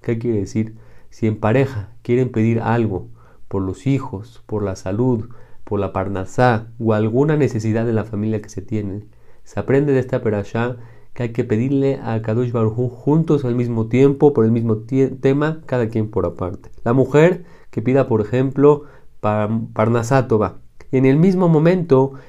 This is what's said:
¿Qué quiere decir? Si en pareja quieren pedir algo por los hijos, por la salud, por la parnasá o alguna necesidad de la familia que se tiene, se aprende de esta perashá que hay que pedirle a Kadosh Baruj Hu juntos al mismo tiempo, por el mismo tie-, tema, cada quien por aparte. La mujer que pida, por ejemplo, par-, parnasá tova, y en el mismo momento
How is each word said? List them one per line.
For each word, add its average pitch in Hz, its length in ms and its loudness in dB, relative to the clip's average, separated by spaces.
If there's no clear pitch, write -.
¿Qué 117 160 -2
quiere 113 220 -2
decir? 110 360 -4
Si - 160 -4
en 107 120 0
pareja 117 540 0
quieren 123 280 0
pedir 113 300 0
algo 110 480 -2
por 98 140 -4
los 95 240 -6
hijos, 127 600 -4
por 107 160 -4
la 95 140 -4
salud, 113 520 -2
por 104 160 -4
la 98 140 -2
parnasá 98 760 0
o 110 140 0
alguna 117 440 2
necesidad 113 500 0
de 120 60 -2
la 107 120 0
familia 107 380 -4
que - 60 -16
se - 140 -12
tiene, 104 440 -6
se - 160 -8
aprende 143 320 2
de 131 80 2
esta 127 220 -4
perashá 107 540 -2
que - 100 -6
hay 120 100 -4
que 120 120 -2
pedirle 135 580 0
a 113 200 -2
Kadosh 117 280 -2
Baruj 113 260 0
Hu 123 120 -2
juntos 151 560 0
al 120 100 0
mismo 120 320 0
tiempo, 139 460 4
por 113 120 4
el 113 60 4
mismo 117 280 0
tie-, 131 420 0
tema, 147 440 0
cada 123 240 -2
quien 110 220 -2
por 92 160 -2
aparte. 90 440 -6
La 120 100 0
mujer 147 520 4
que 117 120 -6
pida, 127 260 2
por 110 120 2
ejemplo, 135 640 2
par-, 107 400 0
parnasá 117 540 2
tova, 104 320 0
y 135 60 0
en 131 100 4
el 135 100 4
mismo 180 320 4
momento 151 680 4